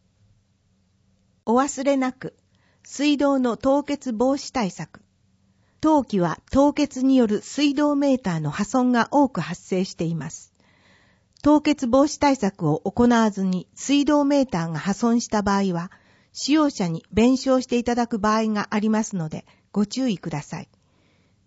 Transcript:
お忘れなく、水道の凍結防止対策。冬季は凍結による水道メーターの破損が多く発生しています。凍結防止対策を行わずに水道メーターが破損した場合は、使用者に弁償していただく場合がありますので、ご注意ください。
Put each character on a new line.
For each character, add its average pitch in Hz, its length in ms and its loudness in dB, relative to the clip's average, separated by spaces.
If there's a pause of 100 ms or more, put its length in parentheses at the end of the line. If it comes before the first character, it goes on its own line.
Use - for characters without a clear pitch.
(1400)
お 226 120 0
忘 269 280 -2
れ 277 120 2
な 262 160 -2
く、 - 220 -14 (500)
水 294 320 0
道 277 220 2
の 247 180 0
凍 269 280 0
結 269 280 -6
防 254 240 0
止 - 160 -12
対 208 180 -2
策。 - 320 -14 (760)
冬 302 240 4
季 196 160 -2
は 170 200 -2 (100)
凍 285 220 4
結 269 300 -4
に 262 140 4
よ 240 100 4
る 208 160 0
水 285 320 -2
道 294 200 0
メ 277 200 2
ー 254 40 0
タ 190 180 -4
ー - 40 -2
の 147 100 -4
破 202 140 -4
損 254 280 0
が 226 180 2
多 285 180 4
く - 120 -6
発 160 220 -8
生 190 220 -2
し - 100 -12
て 180 100 -6
い 165 100 -4
ま 156 160 -8
す。 - 220 -20 (920)
凍 294 180 6
結 294 280 0
防 269 180 4
止 - 140 -6
対 285 160 2
策 185 340 -2
を 156 100 0
行 214 240 0
わ 226 260 4
ず 196 140 -6
に 185 300 -4
水 285 300 0
道 294 200 2
メ 277 180 2
ー 247 40 0
タ 165 200 -4
ー 165 60 -8
が 156 60 -6
破 190 160 -2
損 233 260 0
し - 60 -8
た 208 160 -2
場 196 140 0
合 196 180 0
は、 170 160 -8 (420)
使 - 200 -4
用 302 180 4
者 185 180 -4
に 165 240 -6
弁 226 200 4
償 262 280 2
し 240 60 -6
て 240 120 0
い 233 60 -2
た 240 100 -2
だ 233 120 -2
く 226 120 -4
場 214 180 0
合 220 100 0
が 208 240 -4
あ 185 80 -2
り 208 100 0
ま 220 140 0
す 208 140 -8
の 160 120 -4
で、 156 160 -12 (280)
ご 208 120 0
注 254 240 -4
意 185 100 -2
く 170 120 -10
だ 147 120 -8
さ - 180 -14
い。 - 80 -18 (800)